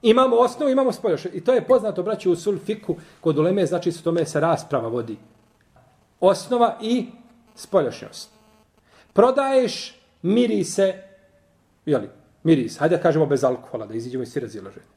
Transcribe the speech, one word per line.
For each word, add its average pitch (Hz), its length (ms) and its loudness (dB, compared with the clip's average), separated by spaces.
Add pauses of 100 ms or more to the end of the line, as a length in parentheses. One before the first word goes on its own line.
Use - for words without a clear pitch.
Imamo 240 340 4
osnovu, 254 360 2
imamo 262 200 2
spoljašnjost. 185 440 -4
I 180 80 -8
to 247 100 2
je 240 140 0
poznato, 208 360 2
braći, 196 260 -2
u 175 60 4
sulfiku, 202 600 -4 (260)
kod 156 160 0
uleme, 180 280 2
znači, 170 260 -2
s 165 120 -10
tome 170 220 0
se 156 140 -2
rasprava 143 480 -2
vodi. 113 300 -6 (1000)
Osnova 226 640 2
i 226 260 -2 (480)
spoljašnjost. - 760 -4 (840)
Prodaješ 262 880 2 (200)
mirise, 196 800 0 (840)
jeli, - 240 -2 (340)
miris, 135 360 0
hajde 165 180 2
da - 40 -4
kažemo 156 240 2
bez 135 180 0
alkohola, 123 420 -4
da 107 80 -16
iziđemo 123 300 -8
iz - 80 -12
svih 135 120 -6
razilaženja. 101 420 -16 (120)